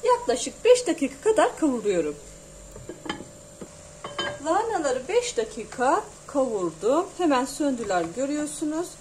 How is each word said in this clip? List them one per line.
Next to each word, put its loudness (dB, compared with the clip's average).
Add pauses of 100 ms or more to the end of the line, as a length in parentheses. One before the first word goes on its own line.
Yaklaşık 0
beş 6
dakika 0
kadar 4
kavuruyorum. 0 (2250)
Lahanaları 0
beş 0
dakika 0 (220)
kavurdum. 0 (120)
Hemen 4
söndüler, 0 (120)
görüyorsunuz. -4 (120)